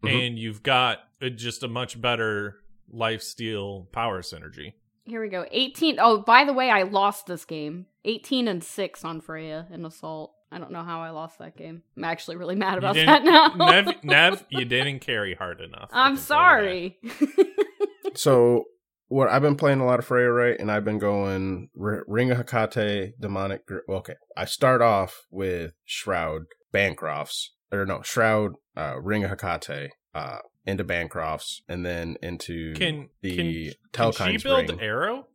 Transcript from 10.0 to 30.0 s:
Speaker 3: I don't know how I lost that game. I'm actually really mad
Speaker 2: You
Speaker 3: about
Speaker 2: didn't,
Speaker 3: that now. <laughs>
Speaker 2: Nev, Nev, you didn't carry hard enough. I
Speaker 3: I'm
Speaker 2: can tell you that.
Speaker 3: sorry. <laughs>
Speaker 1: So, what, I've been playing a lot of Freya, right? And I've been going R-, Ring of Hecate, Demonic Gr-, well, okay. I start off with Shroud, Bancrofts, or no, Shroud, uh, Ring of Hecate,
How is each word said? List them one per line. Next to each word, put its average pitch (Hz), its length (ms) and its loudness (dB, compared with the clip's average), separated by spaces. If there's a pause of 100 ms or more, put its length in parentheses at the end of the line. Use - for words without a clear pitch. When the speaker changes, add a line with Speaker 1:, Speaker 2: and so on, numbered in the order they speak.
Speaker 3:
I 175 80 -14
don't 170 120 -14
know 170 140 -12
how 170 180 -8
I 165 80 -10
lost 160 300 -12
that 165 160 -18
game. 160 260 -16 (140)
I'm 151 80 -10
actually 165 320 -6
really 175 180 -6
mad 196 200 0
Speaker 2:
You 185 40 -2
Speaker 3:
about 120 160 0
Speaker 2:
didn't, 160 300 6
Speaker 3:
that - 0 - (340)
now. 359 80 4
<laughs> 359 40 6 (120)
Speaker 2:
Nev, - 220 -2
Nev, 160 460 6
you 131 140 -2
didn't 131 360 0
carry 104 340 -4
hard 90 260 -8
enough. - 320 -16
I 254 140 4
Speaker 3:
I'm 277 100 2
Speaker 2:
can 269 80 -8
tell 302 400 6
you 180 380 -4
that. 233 160 -12
Speaker 3:
sorry. 302 280 4
<laughs> - 680 -4
Speaker 1:
So, 120 500 6 (420)
what, 135 200 4
I've 127 140 4
been 143 140 4
playing 139 240 4
a 127 60 2
lot 123 120 4
of 117 60 -2
Freya, 123 260 2
right? 120 280 2
And 104 120 -4
I've 104 140 0
been 107 160 0
going 98 680 -2 (120)
R-, 104 260 -4
Ring 120 240 2
of 123 80 2
Hecate, 107 840 -2
Demonic 98 460 -6
Gr-, 92 120 -8 (100)
well, 95 100 -2
okay. 90 160 -10 (220)
I - 80 -4
start 127 380 2
off 101 500 2
with 87 400 -4 (120)
Shroud, 82 580 -4 (300)
Bancrofts, 78 760 -2 (260)
or 101 120 -2
no, 95 180 -6
Shroud, 110 500 2 (240)
uh, 69 260 -6
Ring 104 220 -2
of 92 60 -2
Hecate, 78 600 -6 (240)